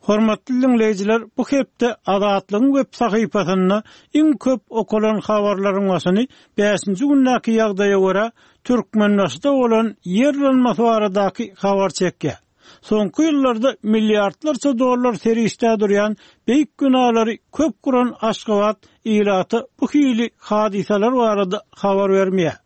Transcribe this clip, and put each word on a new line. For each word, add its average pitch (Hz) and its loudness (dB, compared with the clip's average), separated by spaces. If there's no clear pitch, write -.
Hormatly 214 0
dinleýijiler, 220 0
bu 254 -2
hepde 262 -2
Azatlygyň 202 -2
web 262 -2
sahypasyna 196 0
iň 311 4
köp 262 -2
okulan 214 -2
habarlaryň 202 0
başyny 180 0
beşinji 202 -2
günnäki 254 2
ýagdaýa 202 0
görä 190 0
Türkmenistanda 208 0
bolan 226 2
ýerlenmesi 254 0
baradaky 214 0
habar 196 0
çekýär. 165 -4
Soňky 214 -2
ýyllarda 262 0
milliardlarça 220 0
dollar 247 0
serişde 226 0
durýan 208 0
beýik 277 2
günalary 240 2
köp 285 0
guran 247 0
Aşgabat 208 -2
ýylaty 208 0
bu 262 -2
hili 254 2
hadiseler 208 -2
barada 208 0
habar 196 0
bermeýär. 190 0